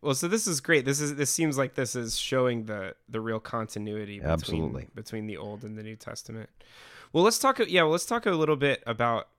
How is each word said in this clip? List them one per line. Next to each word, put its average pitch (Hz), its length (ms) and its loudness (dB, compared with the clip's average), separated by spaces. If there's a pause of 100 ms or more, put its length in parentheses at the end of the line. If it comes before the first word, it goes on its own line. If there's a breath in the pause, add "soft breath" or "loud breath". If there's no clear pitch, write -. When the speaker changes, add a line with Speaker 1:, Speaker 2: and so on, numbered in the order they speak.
Speaker 1:
Well, 139 140 2
so 170 140 0
this 214 180 2
is 165 140 0
great. 151 240 4
This 139 160 2
is, 147 160 -2
this 139 120 0
seems 151 300 2
like 131 160 -2
this 131 220 -2
is 117 200 -4
showing 123 500 0
the, 101 280 -8 (140)
the 113 120 -4
real 110 200 -4
continuity 104 800 -6
between, 78 100 -2
Speaker 2:
Absolutely. 80 640 -2
Speaker 1:
between 107 320 -8
the 104 120 -8
Old 104 260 -10
and 107 120 -10
the 107 60 -12
New 110 140 -12
Testament. 110 520 -12 (640 loud breath)
Well, 170 120 6
let's 226 160 6
talk, 269 180 4
yeah, 180 240 4
well, 156 80 4
let's 170 160 0
talk 233 200 -2
a 208 40 4
little 156 240 4
bit 139 320 2
about, 117 400 0 (120)